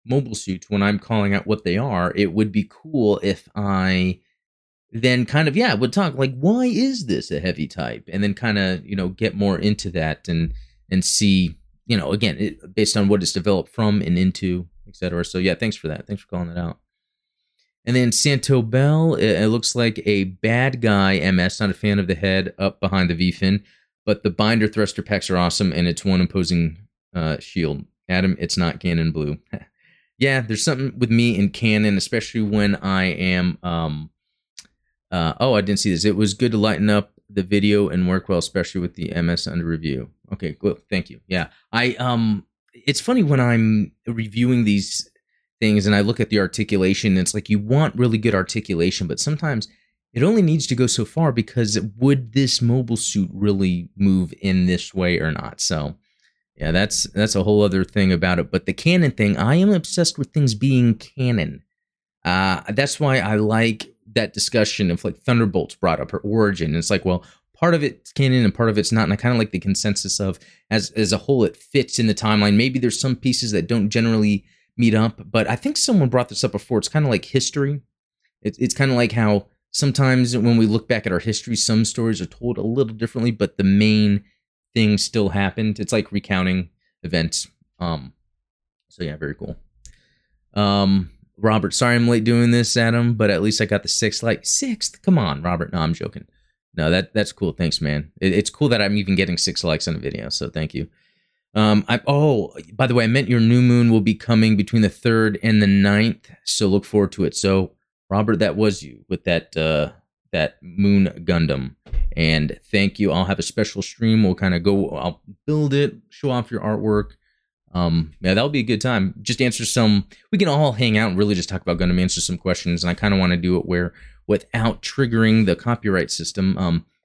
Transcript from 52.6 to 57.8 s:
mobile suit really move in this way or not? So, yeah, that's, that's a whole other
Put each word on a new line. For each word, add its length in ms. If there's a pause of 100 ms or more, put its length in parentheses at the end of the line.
mobile 340
suit 360
really 640
move 440
in 260
this 280
way 240
or 140
not? 280
So, 360 (600)
yeah, 140
that's, 340 (100)
that's 200
a 80
whole 200
other 200